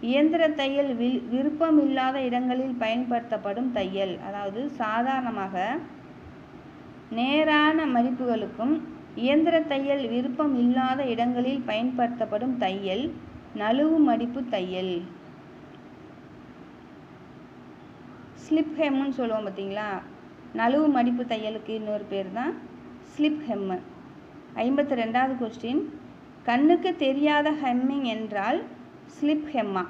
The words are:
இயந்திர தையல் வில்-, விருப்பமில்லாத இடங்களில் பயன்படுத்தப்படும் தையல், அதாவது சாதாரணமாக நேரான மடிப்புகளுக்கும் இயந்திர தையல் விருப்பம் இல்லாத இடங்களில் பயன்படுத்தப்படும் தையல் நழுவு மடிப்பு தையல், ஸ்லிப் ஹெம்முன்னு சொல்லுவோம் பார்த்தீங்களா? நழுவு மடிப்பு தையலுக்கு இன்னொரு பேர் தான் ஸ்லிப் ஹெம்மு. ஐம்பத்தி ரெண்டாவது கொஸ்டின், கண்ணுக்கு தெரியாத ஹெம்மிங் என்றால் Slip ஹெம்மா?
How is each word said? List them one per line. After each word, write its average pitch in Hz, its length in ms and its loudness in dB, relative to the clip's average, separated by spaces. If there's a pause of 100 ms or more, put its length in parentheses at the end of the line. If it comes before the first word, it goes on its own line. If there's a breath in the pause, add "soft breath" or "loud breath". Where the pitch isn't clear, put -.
இயந்திர 311 360 4 (140)
தையல் 277 320 2 (100)
வில்-, 240 220 2 (120)
விருப்பமில்லாத 277 800 4 (100)
இடங்களில் 254 560 0
பயன்படுத்தப்படும் 233 920 -2
தையல், 196 360 0 (160)
அதாவது 202 340 -6 (180)
சாதாரணமாக 226 720 -2 (1600)
நேரான 302 760 4
மடிப்புகளுக்கும் 240 800 0 (500)
இயந்திர 320 460 4
தையல் 277 340 0 (100)
விருப்பம் 262 500 0
இல்லாத 254 500 2
இடங்களில் 247 560 0
பயன்படுத்தப்படும் 240 920 0
தையல் 196 420 -2 (560)
நழுவு 285 380 4 (100)
மடிப்பு 240 340 0 (120)
தையல், 185 380 -2 (3500)
ஸ்லிப் 311 400 0
ஹெம்முன்னு 277 380 0
சொல்லுவோம் 220 280 0
பார்த்தீங்களா? 196 400 -6 (720)
நழுவு 285 380 4
மடிப்பு 247 340 2
தையலுக்கு 220 460 -4
இன்னொரு 208 340 -4
பேர் 190 260 -4
தான் 285 140 -2 (600)
ஸ்லிப் - 340 2
ஹெம்மு. 196 300 -2 (880)
ஐம்பத்தி 277 360 2
ரெண்டாவது 247 380 2
கொஸ்டின், 233 420 -2 (680)
கண்ணுக்கு 320 380 6 (180)
தெரியாத 294 420 4 (160)
ஹெம்மிங் 262 420 0 (100)
என்றால் 220 440 -2 (540)
Slip 302 380 0
ஹெம்மா? 202 360 0